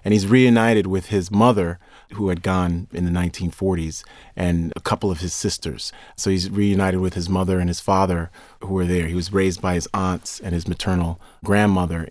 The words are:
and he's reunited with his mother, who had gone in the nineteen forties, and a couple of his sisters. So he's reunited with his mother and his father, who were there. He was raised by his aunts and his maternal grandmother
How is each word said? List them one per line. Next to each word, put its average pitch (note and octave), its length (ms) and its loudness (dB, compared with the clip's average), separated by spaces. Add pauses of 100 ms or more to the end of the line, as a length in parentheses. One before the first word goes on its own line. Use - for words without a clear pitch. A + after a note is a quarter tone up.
and G2+ 80 2
he's G2+ 120 4
reunited A#2 640 6
with F#2+ 200 -2
his F#2+ 220 -2
mother, G2+ 500 4 (340)
who G2+ 160 -2
had F2 120 -2
gone F2+ 500 0
in F2 140 -4
the F2 60 0
nineteen F2 400 -2
forties, E2+ 520 -4 (320)
and F2 400 0
a - 40 -10
couple - 320 -2
of D#2+ 80 -4
his E2+ 140 -6
sisters. - 580 -6 (240)
So - 160 -2
he's F#2+ 180 0
reunited G2 520 2
with F#2 120 -2
his F2 160 -6
mother F#2 300 0
and F2 100 0
his F2 100 -4
father, F#2 520 0 (300)
who F#2+ 120 -6
were F#2 120 0
there. F2 220 0
He E2+ 80 -4
was F2+ 180 -4
raised F#2+ 280 0
by F2+ 140 0
his E2+ 180 -2
aunts F#2 460 -4
and F2 140 -6
his E2+ 140 -2
maternal F2 520 -2 (240)
grandmother F#2 680 2